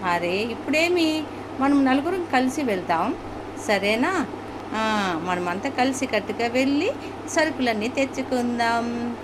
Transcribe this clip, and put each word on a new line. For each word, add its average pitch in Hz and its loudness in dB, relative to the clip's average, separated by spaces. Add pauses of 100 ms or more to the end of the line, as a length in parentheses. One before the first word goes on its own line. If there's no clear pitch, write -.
అరే, 175 2
ఇప్పుడేమి, 311 2 (360)
మనం 277 4
నలుగురం 311 2
కలిసి 254 2
వెళ్దాం, 185 0 (520)
సరేనా? 226 2 (480)
ఆ, 208 0
మనమంతా 180 -2
కలిసి 262 0
కట్టుగా 214 -2
వెళ్ళి 277 2 (380)
సరుకులన్నీ 247 0
తెచ్చుకుందాం. 240 0